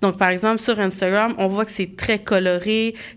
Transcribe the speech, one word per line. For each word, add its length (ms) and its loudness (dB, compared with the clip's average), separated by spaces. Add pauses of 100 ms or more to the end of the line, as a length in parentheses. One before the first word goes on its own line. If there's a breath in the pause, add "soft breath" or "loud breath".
Donc, 160 2
par 140 4
exemple, 320 0
sur 180 0
Instagram, 560 0
on 100 0
voit 200 -2
que 60 -14
c'est 220 -6
très 240 -2
coloré, 760 0 (220 loud breath)